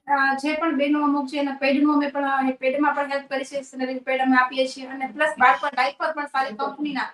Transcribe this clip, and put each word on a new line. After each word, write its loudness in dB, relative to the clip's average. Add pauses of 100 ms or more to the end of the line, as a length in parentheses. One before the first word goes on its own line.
અ, 2
જે -2
પણ 0
બહેનો 2
અમુક 0
છે -6
એના -2
પેડનું 4
અમે 2
પણ, -4
અ, 0
પેડમાં 0
પણ -2
હેલ્પ -6
કરી -4
છે, -8
સેનેટરી -8
પેડ 0
અમે 4
આપીએ 2
છીએ, -10
અને -8
પ્લસ 0 (100)
બાળકો 6
ડાયપર -2
પણ -4
સારી -2
કંપનીના -4